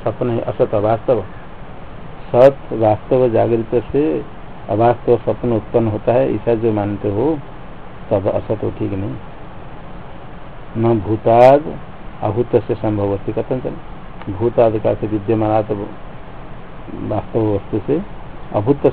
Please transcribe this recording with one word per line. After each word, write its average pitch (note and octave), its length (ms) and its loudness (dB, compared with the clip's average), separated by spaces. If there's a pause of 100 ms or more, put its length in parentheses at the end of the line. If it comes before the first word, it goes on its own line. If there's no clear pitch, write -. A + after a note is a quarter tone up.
स्वप्न A#2+ 280 -2
है A#2 140 0
असत A#2+ 320 0
अवास्तव, A2 480 2 (1040)
सत C3 300 8 (160)
वास्तव A2+ 560 4
जागृत A2+ 460 2 (100)
से C#3 180 2 (680)
अवास्तव A#2 480 4
स्वप्न A#2 360 0
उत्पन्न A2+ 340 2
होता G#2+ 260 0
है, C3 220 4
ऐसा A#2 200 0
जो A2+ 180 2
मानते G#2 360 0
हो C3 280 0 (760)
तब G2+ 180 2
असत G2+ 340 -2
हो, G#2+ 80 0
ठीक G#2 220 -4
नहीं। G2+ 220 -4 (1600)
न A#2 240 4
भूताद A#2 600 8 (640)
अभूत A2+ 340 0
से A2 180 0
संभव G2+ 380 0
अस्ति G2 200 -4
कथंचन, B2+ 420 -4 (560)
भूताद A2 480 2
का A2 140 2
से G#2+ 140 -4
विद्यमानात G#2+ 640 0 (1300)
वास्तव G#2+ 420 -2
वस्तु G#2+ 420 0
से D3+ 140 0 (540)
अभूत B2+ 260 2 (120)